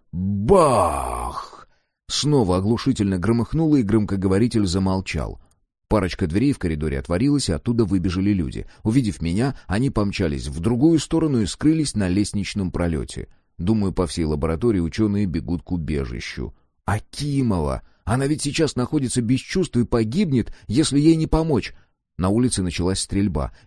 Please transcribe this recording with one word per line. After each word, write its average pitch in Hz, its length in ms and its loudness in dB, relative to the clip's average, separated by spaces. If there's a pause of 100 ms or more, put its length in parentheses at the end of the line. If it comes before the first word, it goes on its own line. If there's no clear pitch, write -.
(120)
Бах! 95 1600 0 (420)
Снова 127 480 2
оглушительно 101 600 2
громыхнуло, 120 580 2
и 127 60 2
громкоговоритель 101 840 2
замолчал. 92 760 -2 (480)
Парочка 98 400 0
дверей 113 260 2
в - 60 -6
коридоре 78 400 -2
отворилась, 127 500 0
и 87 40 0
оттуда 117 320 0
выбежали 95 460 0
люди. 80 340 -2 (180)
Увидев 110 380 0
меня, 92 340 0 (120)
они 113 240 0
помчались 85 560 -2
в 71 120 -8
другую 123 400 2
сторону 151 420 0
и 101 40 0
скрылись 151 500 0
на 98 140 0
лестничном 98 600 -2
пролете. 80 560 -4 (300)
Думаю, 98 360 0
по 90 140 0
всей 82 180 -4
лаборатории 80 540 0
ученые 101 480 0
бегут 82 360 -4
к - 80 -10
убежищу. 69 840 -6 (320)
«Акимова!» 107 960 -2 (200)
Она 127 240 0
ведь 147 140 -2
сейчас 147 340 -2
находится 127 460 -2
без 120 180 2
чувств - 380 -2
и 120 80 4
погибнет, 123 680 0 (140)
если 139 320 2
ей 160 160 6
не 156 120 0
помочь. 156 460 0 (440)
На 90 120 0
улице 113 320 2
началась 90 380 -2
стрельба. 90 540 -2 (140)